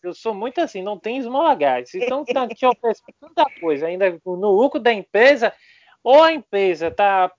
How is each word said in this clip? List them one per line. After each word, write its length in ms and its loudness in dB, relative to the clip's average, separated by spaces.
eu 120 -10
sou 200 -8
muito 260 -8
assim, 220 -6
não 160 -8
tem 200 -8
esmola 360 0
grátis. 400 -2
Então, 300 -6
tá, 240 -4
te 160 -6
oferece 380 0
tanta 240 -2
coisa, 260 -2
ainda 380 -2
no 260 -2
lucro 300 2
da 120 2
empresa, 600 2
ou 200 6
a 100 4
empresa 580 -2
tá 480 2